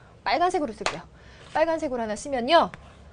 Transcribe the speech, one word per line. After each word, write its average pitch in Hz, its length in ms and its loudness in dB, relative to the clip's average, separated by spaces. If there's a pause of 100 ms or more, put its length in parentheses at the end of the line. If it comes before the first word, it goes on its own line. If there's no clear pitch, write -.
(240)
빨간색으로 302 500 0
쓸게요. 175 260 -6 (540)
빨간색으로 311 480 0
하나 220 140 -2
쓰면요. 277 560 2 (420)